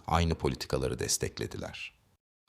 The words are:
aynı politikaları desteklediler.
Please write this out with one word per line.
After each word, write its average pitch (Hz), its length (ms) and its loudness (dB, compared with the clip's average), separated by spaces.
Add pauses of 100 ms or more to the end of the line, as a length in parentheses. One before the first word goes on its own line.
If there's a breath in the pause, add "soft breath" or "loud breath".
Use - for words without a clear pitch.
aynı 82 280 4
politikaları 65 640 0
desteklediler. - 920 -4 (560)